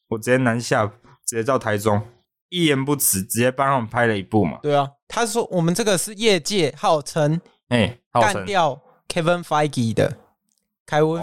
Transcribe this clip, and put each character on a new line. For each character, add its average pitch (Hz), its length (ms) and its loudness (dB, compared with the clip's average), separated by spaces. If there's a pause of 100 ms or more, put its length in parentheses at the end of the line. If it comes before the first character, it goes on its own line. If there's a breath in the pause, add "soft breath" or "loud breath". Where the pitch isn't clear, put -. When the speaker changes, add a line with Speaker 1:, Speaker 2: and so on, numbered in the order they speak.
Speaker 1:
我 117 100 -4
直 110 60 -10
接 123 140 4
南 123 220 0
下， 117 280 0 (400 soft breath)
直 - 80 -4
接 113 80 -2
到 131 160 0
台 107 180 -2
中， 104 240 0 (480)
一 175 160 0
言 139 180 2
不 147 120 0
迟， 98 260 -2
直 107 160 -6
接 123 140 2
帮 135 160 0
他 139 100 2
们 113 100 -4
拍 117 200 0
了 110 100 0
一 95 60 -6
部 101 200 2
嘛。 73 200 -2
Speaker 2:
对 147 120 0
啊， 139 140 2 (180)
他 233 160 -2
说 226 280 -2
我 180 100 0
们 170 140 2
这 233 80 -2
个 202 120 2
是 208 200 -6
业 202 240 2
界 156 360 -2
号 170 240 2
称 156 400 0 (300 soft breath)
Speaker 1:
哎， 120 300 0 (120)
号 120 120 2
称。 208 100 2
Speaker 2:
干 202 120 -6
掉 165 360 0 (260 soft breath)
Kevin 175 360 -2
Feige 139 500 0
的 - 240 0 (720)
凯 151 160 2
文· 156 200 0